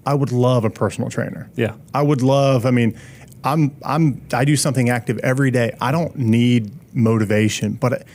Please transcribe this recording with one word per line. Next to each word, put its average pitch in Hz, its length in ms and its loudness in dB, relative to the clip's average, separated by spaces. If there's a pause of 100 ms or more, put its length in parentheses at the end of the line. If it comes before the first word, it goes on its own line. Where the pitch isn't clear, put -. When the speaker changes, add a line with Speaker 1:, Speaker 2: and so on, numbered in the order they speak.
Speaker 1:
I 143 100 0
would 127 180 -2
love 123 320 2
a 113 60 0
personal - 400 -4
trainer. - 440 -8
Speaker 2:
Yeah. 107 200 -2 (200)
Speaker 1:
I 139 80 0
would 143 200 2
love, 135 440 2
I 131 40 2
mean, 120 280 2 (460)
I'm, 143 400 0
I'm, 147 380 0 (100)
I 123 140 0
do 147 100 4
something 131 340 0
active 120 280 -2
every 131 320 0
day. 120 300 0
I 123 120 -2
don't 165 240 -4
need 120 560 2 (220)
motivation, 107 800 0
but, - 300 -4 (100)